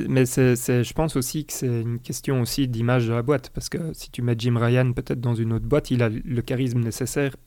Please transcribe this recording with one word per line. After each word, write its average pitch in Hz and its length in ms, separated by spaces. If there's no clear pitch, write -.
mais 131 160
c'est, 127 300
c'est, 123 300
je - 80
pense 160 240
aussi 147 280
que - 80
c'est 120 280
une 117 180
question 127 420
aussi 127 280
d'image 120 400
de 113 60
la 120 80
boîte, 135 300
parce - 160
que 160 260
si - 180
tu 123 100
mets 120 160
Jim 120 180
Ryan 123 360
peut-être - 280
dans 120 140
une 113 180
autre 110 140
boîte, 143 240
il 120 140
a 113 40
le 113 340
charisme 123 360
nécessaire 123 580